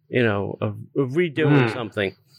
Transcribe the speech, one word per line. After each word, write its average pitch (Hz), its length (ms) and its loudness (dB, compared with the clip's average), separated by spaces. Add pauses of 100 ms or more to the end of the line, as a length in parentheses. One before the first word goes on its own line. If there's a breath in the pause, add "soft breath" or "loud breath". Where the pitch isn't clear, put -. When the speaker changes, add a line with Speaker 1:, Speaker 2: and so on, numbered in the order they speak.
Speaker 1:
you 127 140 0
know, 101 380 -2
of, 107 160 -4 (200)
of 139 160 0
redoing 147 560 2
Speaker 2:
Hmm. 110 40 -2
Speaker 1:
something? 107 420 -4 (240 loud breath)